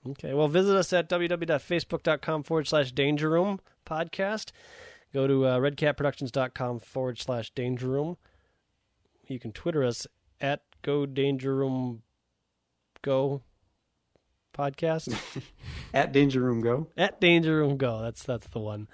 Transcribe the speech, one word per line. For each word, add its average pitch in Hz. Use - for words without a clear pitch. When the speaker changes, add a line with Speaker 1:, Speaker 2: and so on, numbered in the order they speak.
Speaker 1:
Okay. 135
Well, 151
visit 190
us 185
at 170
w 175
w 175
w -
dot 156
facebook 170
dot 156
com 156
forward 160
slash 143
danger 147
room 185
podcast. 190
Go 135
to, 135
uh, 127
redcatproductions 143
dot 127
com 123
forward 127
slash 117
danger 127
room. 147
You 127
can 110
Twitter 156
us 120
at 143
Go 143
Danger 135
Room 127
Go 135
Podcast. 151
Speaker 2:
<laughs> -
At 139
Danger 139
Room 123
Go. 123
Speaker 1:
At 190
Danger 165
Room 143
Go. 120
That's, 113
that's 120
the -
one. 107